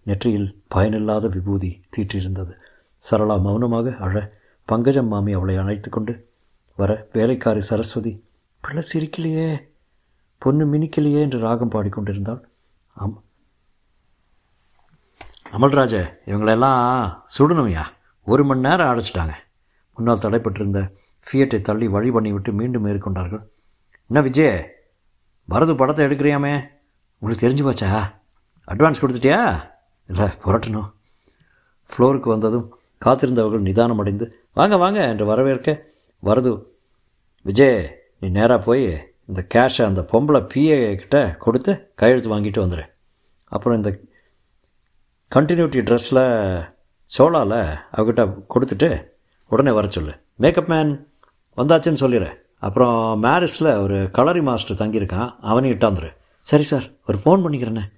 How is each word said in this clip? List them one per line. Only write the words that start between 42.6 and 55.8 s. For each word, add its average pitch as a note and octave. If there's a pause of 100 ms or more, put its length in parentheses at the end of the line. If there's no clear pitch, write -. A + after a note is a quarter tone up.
வந்துடு. E2+ (560)
அப்புறம் A#2
இந்த G2+ (1300)
கண்டினியூட்டி D3+
ட்ரெஸ்ல, A#2 (1000)
சோளால A#2 (120)
அவகிட்ட A2
கொடுத்துட்டு A#2+ (400)
உடனே C3+
வர G#2
சொல்லு. D#2 (140)
மேக்கப் E3+
மேன் D3+ (500)
வந்தாச்சுன்னு D#3
சொல்லிடு. B2 (120)
அப்புறம் A2+
மாரிஸ்ல D#3
ஒரு G2
களரி E3
மாஸ்டர் A#2
தங்கியிருக்கான், G#2+
அவனையும் A#2
இட்டாந்துரு." G2 (240)